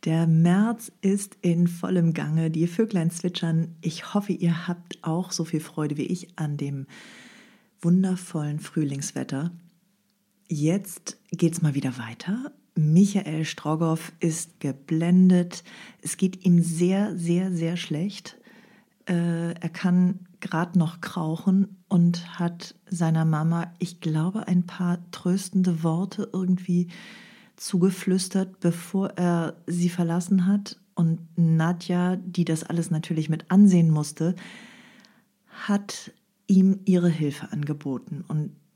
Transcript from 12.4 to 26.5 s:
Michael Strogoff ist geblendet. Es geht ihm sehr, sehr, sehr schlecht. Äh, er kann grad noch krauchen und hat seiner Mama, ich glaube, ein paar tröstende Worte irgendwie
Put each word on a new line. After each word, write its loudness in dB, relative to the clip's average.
Michael 2
Strogoff -2
ist -4
geblendet. 2
Es -8
geht -2
ihm 6
sehr, 0
sehr, 0
sehr -2
schlecht. -6
Äh, 0
er -6
kann 2
grad -2
noch 2
krauchen 0
und 2
hat -6
seiner 0
Mama, 0
ich -8
glaube, -2
ein 2
paar -2
tröstende 0
Worte -2
irgendwie 0